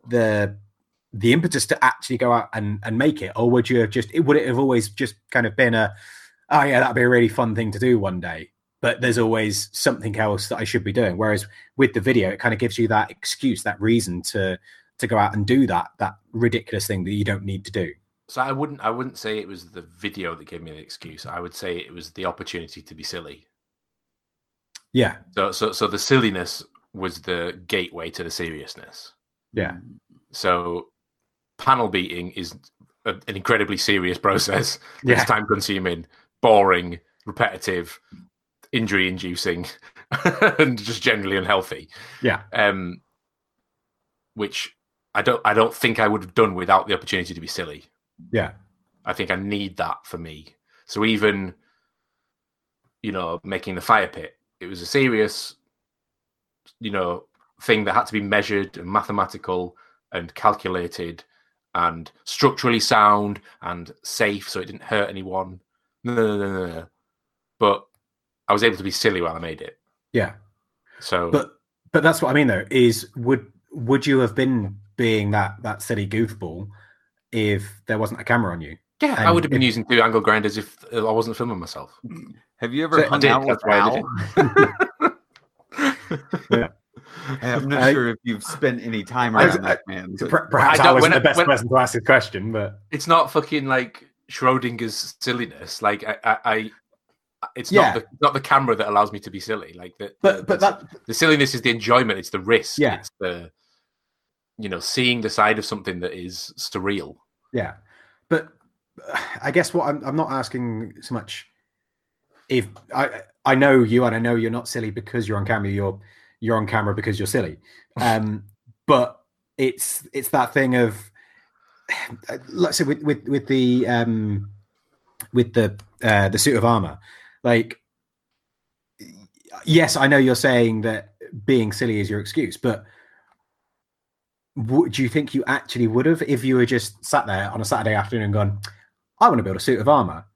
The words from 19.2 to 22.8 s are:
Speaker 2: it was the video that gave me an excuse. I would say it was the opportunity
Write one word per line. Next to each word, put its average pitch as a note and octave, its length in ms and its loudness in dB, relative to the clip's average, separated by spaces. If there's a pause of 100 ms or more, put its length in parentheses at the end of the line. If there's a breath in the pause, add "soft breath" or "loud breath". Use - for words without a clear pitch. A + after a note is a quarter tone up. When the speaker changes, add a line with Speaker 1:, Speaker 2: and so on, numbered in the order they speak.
Speaker 2:
it G2 100 -10
was F2+ 220 -18
the F2+ 120 -18
video F2 520 -10
that D2 140 -18
gave E2+ 140 -16
me E2 80 -18
an D2+ 80 -18
excuse. - 480 -20
I F2 140 -12
would F2 140 -12
say F2+ 220 -8
it - 160 -14
was E2 200 -18
the F#2 120 -12
opportunity F2 560 -10